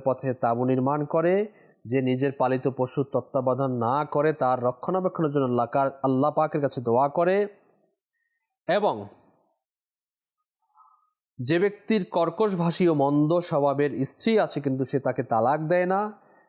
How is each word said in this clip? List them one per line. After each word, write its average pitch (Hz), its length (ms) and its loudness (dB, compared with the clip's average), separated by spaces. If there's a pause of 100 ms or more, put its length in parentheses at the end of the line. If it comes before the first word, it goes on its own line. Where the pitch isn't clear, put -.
পথে 131 280 -2
তাঁবু 120 320 0
নির্মাণ 131 400 0
করে, 175 420 0 (380)
যে 127 160 0
নিজের 131 360 0
পালিত 131 300 0 (100)
পশুর 127 360 -2
তত্ত্বাবধান 127 580 -2
না 127 340 -2
করে 151 280 0
তার 127 300 -2
রক্ষণাবেক্ষণের 180 680 -2
জন্য 143 140 0
আল্লাহ 120 200 0
কা-, 135 260 0 (120)
আল্লাহ 135 280 2
পাকের 156 300 0
কাছে 135 200 -4
দোয়া 120 280 2
করে, 185 380 0 (1200)
এবং 160 400 0 (2250)
যে 156 160 0
ব্যক্তির 202 460 0
কর্কশভাষী 170 840 0
ও 165 60 4
মন্দ 147 460 2
স্বভাবের 143 680 0
স্ত্রী 220 340 0
আছে 156 220 0
কিন্তু 135 240 -2
সে 135 140 -2
তাকে 127 240 -4
তালাক 120 360 0
দেয় 175 260 0
না, 202 360 -2 (280)